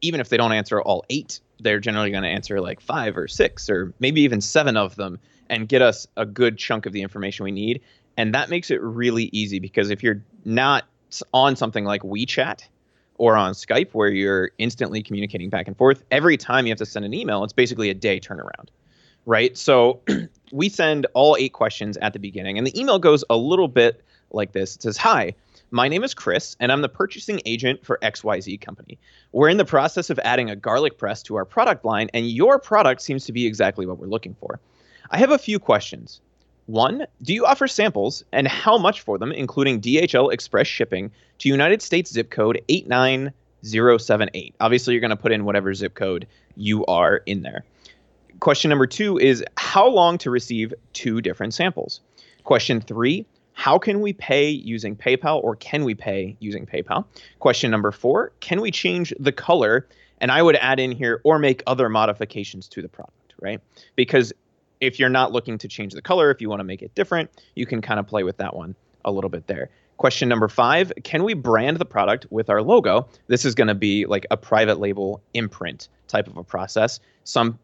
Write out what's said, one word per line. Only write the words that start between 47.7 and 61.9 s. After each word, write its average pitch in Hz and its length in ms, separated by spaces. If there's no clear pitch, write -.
Question 151 300
number 135 180
two 202 300
is, 123 260
"How 208 300
long 175 320
to 147 100
receive 117 440
two 113 260
different 104 340
samples?" - 460
Question 117 360
three, 123 460
"How 143 240
can 202 220
we 208 140
pay 143 360
using 113 460
PayPal, 131 480
or 110 140
can 147 260
we 117 100
pay 98 460
using 104 260
PayPal?" - 400
Question 127 300
number 104 220
four, 147 480
"Can 180 220
we 220 100
change 175 480
the 135 140
color?" 127 540
And 123 120
I 147 100
would 165 160
add 131 220
in 131 120
here, 120 320
"or 156 140
make 139 300
other 123 220
modifications 104 800